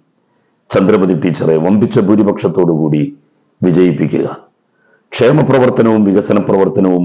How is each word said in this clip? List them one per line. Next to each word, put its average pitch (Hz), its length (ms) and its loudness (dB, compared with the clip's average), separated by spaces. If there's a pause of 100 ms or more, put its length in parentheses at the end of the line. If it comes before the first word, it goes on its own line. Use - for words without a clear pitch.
(760)
ചന്ദ്രമതി 95 500 2
ടീച്ചറെ 80 400 0
വമ്പിച്ച 104 420 0
ഭൂരിപക്ഷത്തോടുകൂടി 87 960 0 (640)
വിജയിപ്പിക്കുക. 82 600 0 (840)
ക്ഷേമ 131 260 2 (140)
പ്രവർത്തനവും 117 580 2
വികസന 101 380 0
പ്രവർത്തനവും 95 580 0